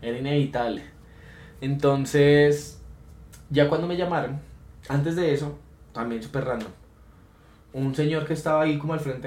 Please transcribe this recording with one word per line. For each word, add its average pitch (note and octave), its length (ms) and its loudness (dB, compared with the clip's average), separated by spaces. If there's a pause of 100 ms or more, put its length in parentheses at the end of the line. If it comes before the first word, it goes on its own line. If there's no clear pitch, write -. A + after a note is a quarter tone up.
era A#2+ 160 -6
inevitable. C3 640 -2 (760)
Entonces, C#3+ 1200 4 (680)
ya D3 180 4
cuando D#3+ 180 0
me F3 100 -2
llamaron, D#3 420 -2 (500)
antes C#3+ 280 0
de E3+ 160 2
eso, C#3+ 260 -4 (340)
también A#2 300 -6
súper C3 220 -6
random, A2+ 260 -6 (1000)
un C3 220 -4
señor D3+ 320 0
que D#3+ 80 -2
estaba D#3 280 2
ahí D3+ 160 2
como D3+ 160 -4
al D3+ 60 -4
frente C3 260 -6